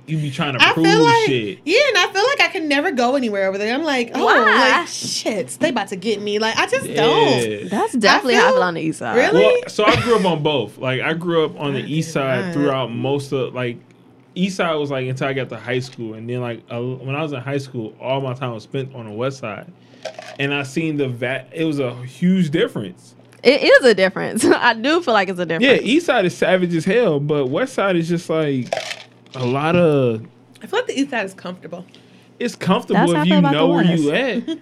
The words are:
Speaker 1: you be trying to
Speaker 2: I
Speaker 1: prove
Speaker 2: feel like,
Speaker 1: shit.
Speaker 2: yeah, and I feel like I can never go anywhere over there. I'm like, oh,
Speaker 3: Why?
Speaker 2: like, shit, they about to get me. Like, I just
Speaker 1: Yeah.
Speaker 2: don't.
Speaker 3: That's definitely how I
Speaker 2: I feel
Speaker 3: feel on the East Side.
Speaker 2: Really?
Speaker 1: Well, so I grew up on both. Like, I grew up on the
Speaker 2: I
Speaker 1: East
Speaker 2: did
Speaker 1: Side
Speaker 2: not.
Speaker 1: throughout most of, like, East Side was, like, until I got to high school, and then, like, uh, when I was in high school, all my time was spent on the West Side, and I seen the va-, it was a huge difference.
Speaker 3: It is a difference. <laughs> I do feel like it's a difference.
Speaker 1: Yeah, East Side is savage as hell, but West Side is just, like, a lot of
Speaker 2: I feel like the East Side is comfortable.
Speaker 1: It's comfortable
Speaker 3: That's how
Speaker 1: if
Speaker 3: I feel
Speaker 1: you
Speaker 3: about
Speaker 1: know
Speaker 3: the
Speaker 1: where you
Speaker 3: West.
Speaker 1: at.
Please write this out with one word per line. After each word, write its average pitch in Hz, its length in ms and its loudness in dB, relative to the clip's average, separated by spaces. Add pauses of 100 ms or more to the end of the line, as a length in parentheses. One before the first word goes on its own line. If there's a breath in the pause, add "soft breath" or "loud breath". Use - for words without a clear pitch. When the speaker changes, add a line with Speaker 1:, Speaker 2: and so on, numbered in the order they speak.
Speaker 1:
you 156 120 -4
be 147 120 -4
trying 143 260 -4
to 269 80 0
Speaker 2:
I 370 80 4
Speaker 1:
prove 165 140 2
Speaker 2:
feel 440 160 6
like, 466 240 4
Speaker 1:
shit. 110 380 -2
Speaker 2:
yeah, 392 240 2
and 415 100 0
I 370 140 2
feel 392 100 0
like 554 200 0
I 339 60 2
can 330 200 -6
never 294 240 0
go 247 240 0
anywhere 202 320 -2
over 190 100 -2
there. 214 160 -2
I'm 294 80 -2
like, 269 320 -2
oh, 294 100 0
Speaker 3:
Why? 415 540 4
Speaker 2:
like, 339 100 -4
shit, - 600 -6 (120)
they 311 100 2
about 214 180 -4
to 202 80 -8
get 202 260 -4
me. 208 160 -4
Like, 220 180 -2
I 330 120 2
just 523 180 -2
Speaker 1:
Yeah. - 80 -8
Speaker 2:
don't. 440 760 2
Speaker 3:
That's 370 240 0
definitely 254 400 4
how - 80 6
I - 20 6
Speaker 2:
I - 60 4
feel 523 80 4
Speaker 3:
feel - 40 4
on 175 120 0
the 165 80 -6
East - 180 -4
Side. - 160 -4
Speaker 2:
Really? 370 280 4
Speaker 1:
Well, - 120 6 (120)
so - 160 -2
I 220 180 4
grew 233 140 2
up 190 80 2
on 160 200 0
both. 135 340 -2
Like, 127 220 -2
I 139 120 -2
grew 165 320 0
up 143 140 -6
on 143 160 -4
the 131 80 -4
Speaker 2:
I 107 40 -10
Speaker 1:
East 156 240 -4
Speaker 2:
did - 20 -8
Speaker 1:
Side 131 340 0
Speaker 2:
not. - 80 -6
Speaker 1:
throughout 135 380 0
most 135 400 -4
of, 131 200 -4
like, 123 260 -6 (580)
East 180 220 -2
Side 170 180 0
was, 147 160 -4
like, 131 160 -4
until 131 180 -4
I 135 60 -2
got 131 160 -4
to 120 100 -12
high 123 220 -4
school, 117 340 -10
and 113 160 -12
then, 123 100 -4
like, 120 220 -8 (100)
uh, 120 80 -6
when 127 360 -8
I 151 60 -4
was 151 100 -6
in 131 80 -8
high 139 180 -4
school, 120 420 -8
all 131 200 -2
my 131 120 -4
time 127 220 -8
was 107 80 -12
spent 131 320 -10
on 120 120 -14
the 107 60 -14
West 131 260 -6
Side, 104 340 -12 (640 loud breath)
and 139 160 -2
I 143 80 -4
seen 156 360 -4
the 139 100 -2
va-, 123 440 -6
it 160 120 -4
was 151 160 -2
a 123 140 -4 (120)
huge 180 440 0
difference. 156 680 -4 (260)
Speaker 3:
It 277 180 6
is 494 240 8
a 240 80 8
difference. 185 520 0
<laughs> - 20 2
I 247 260 4
do 277 300 0
feel 262 100 -2
like 196 160 2
it's 185 120 -6
a 180 40 -2
difference. 175 380 4
Speaker 1:
Yeah, 170 40 -8
East 285 200 2
Side 247 180 2
is 170 100 0
savage 180 400 2
as 160 120 -2
hell, 196 340 2
but 147 280 0
West 202 260 -2
Side 196 220 0
is 160 120 0
just, 170 220 -4
like, 143 420 -2 (600)
a 127 100 -4
lot 143 320 0
of 135 480 2 (380)
Speaker 2:
I - 40 -14
feel 415 120 -4
like 508 80 -2
the - 120 -6
East 277 120 -2
Side 226 160 -4
is 190 80 -16
comfortable. 180 500 -14 (540 soft breath)
Speaker 1:
It's 233 180 -4
comfortable - 440 0
Speaker 3:
That's 180 120 2
how 165 60 0
Speaker 1:
if 156 40 0
Speaker 3:
I - 20 0
feel 180 100 2
Speaker 1:
you 196 60 4
Speaker 3:
about 160 120 4
Speaker 1:
know 151 140 4
Speaker 3:
the 170 80 4
Speaker 1:
where 170 100 2 (120)
you 147 160 0
Speaker 3:
West. 233 360 -2
Speaker 1:
at. 320 140 -6